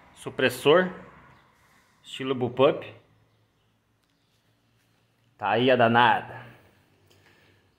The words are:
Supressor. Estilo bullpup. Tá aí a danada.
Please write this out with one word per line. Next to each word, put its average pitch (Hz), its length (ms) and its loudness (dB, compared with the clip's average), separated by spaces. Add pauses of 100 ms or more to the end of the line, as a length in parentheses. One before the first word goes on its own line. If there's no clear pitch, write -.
(120)
Supressor. 143 800 0 (1120)
Estilo 135 320 -8
bullpup. 131 500 0 (2500)
Tá 104 140 -6
aí 123 220 0
a 127 40 2
danada. 117 680 0 (1300)